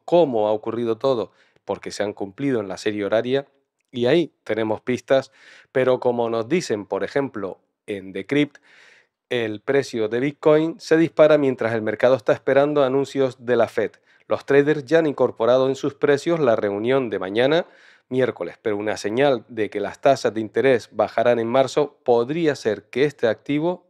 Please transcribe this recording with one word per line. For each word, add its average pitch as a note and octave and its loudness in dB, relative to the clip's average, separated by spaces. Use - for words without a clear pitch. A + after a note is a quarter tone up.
cómo C#3 2
ha G#2+ 0
ocurrido A2+ -4
todo, A#2 -2
porque F#2+ -8
se - -6
han G#2 -4
cumplido A#2 -4
en G2+ -8
la F2+ -10
serie G#2 -4
horaria, A#2+ -2
y A#2+ -2
ahí D3+ 2
tenemos A2 -4
pistas, B2+ -2
pero B2+ 2
como A#2+ -2
nos A2+ -4
dicen, B2 -4
por G2 -4
ejemplo, G2+ -6
en F#2+ -10
Decrypt, C#3 -2
el A2+ -4
precio B2+ -2
de A#2 -2
Bitcoin D#3 0
se - 0
dispara D#3 4
mientras B2+ 0
el A2+ -2
mercado A2 2
está B2+ 0
esperando C#3+ 2
anuncios C3 -2
de A#2+ 2
la A2+ 4
Fed. G2+ -4
Los - -4
traders C#3+ 2
ya D#3 2
han D#3+ 0
incorporado B2+ 2
en C3+ -2
sus C#3 -4
precios D3 0
la B2+ 4
reunión A2 -2
de G2+ -4
mañana, A#2+ 0
miércoles, A#2 -2
pero G#2 -4
una G#2 -4
señal A#2+ 0
de A2 -4
que G#2 -6
las G2 -8
tasas C3 2
de A2 -4
interés A#2 0
bajarán A2+ 2
en A2+ -2
marzo C3+ 0
podría C3+ 0
ser G#2+ -4
que B2+ -2
este C#3+ -2
activo, D3 -4